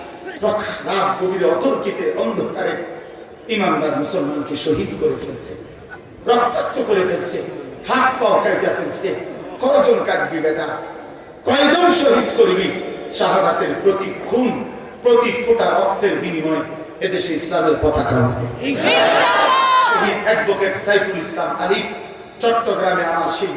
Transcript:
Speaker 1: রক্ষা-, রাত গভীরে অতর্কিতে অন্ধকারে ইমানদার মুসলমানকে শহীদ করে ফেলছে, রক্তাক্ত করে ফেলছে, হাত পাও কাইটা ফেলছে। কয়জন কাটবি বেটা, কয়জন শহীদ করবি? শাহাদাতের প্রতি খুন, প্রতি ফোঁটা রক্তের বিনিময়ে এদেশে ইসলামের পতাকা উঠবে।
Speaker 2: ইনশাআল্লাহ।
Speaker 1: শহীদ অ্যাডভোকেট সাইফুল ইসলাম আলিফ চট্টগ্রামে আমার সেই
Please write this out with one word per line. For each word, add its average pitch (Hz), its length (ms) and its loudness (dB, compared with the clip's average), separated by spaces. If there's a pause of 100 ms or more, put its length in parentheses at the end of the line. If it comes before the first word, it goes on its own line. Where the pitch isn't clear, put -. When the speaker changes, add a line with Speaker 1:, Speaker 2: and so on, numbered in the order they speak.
(420)
Speaker 1:
রক্ষা-, 208 440 -2
রাত 185 380 -2
গভীরে 185 200 0
অতর্কিতে 180 720 0
অন্ধকারে - 840 -4 (500)
ইমানদার 156 480 0
মুসলমানকে 147 600 -4
শহীদ - 320 0 (120)
করে - 260 -2
ফেলছে, - 280 -10 (720)
রক্তাক্ত - 600 2
করে 196 220 2
ফেলছে, - 340 -2 (460)
হাত 254 340 2
পাও 196 220 4
কাইটা 185 320 0
ফেলছে। - 380 -4 (460)
কয়জন 247 440 4
কাটবি - 340 -2
বেটা, 156 280 0 (800)
কয়জন 302 460 6
শহীদ 247 460 4
করবি? - 440 4 (340)
শাহাদাতের - 540 2 (140)
প্রতি 190 320 2 (120)
খুন, 214 380 0 (380)
প্রতি 240 440 4
ফোঁটা 233 180 4
রক্তের 196 520 2
বিনিময়ে 160 440 -2 (400)
এদেশে 180 340 -2
ইসলামের 160 480 2
পতাকা 135 340 2
উঠবে। - 520 -2
Speaker 2:
ইনশাআল্লাহ। - 1300 4
Speaker 1:
শহীদ 196 240 0
অ্যাডভোকেট 196 600 0
সাইফুল 196 340 2
ইসলাম 160 420 -4
আলিফ 202 260 0 (560)
চট্টগ্রামে 185 600 2
আমার 165 260 -2
সেই 196 260 -2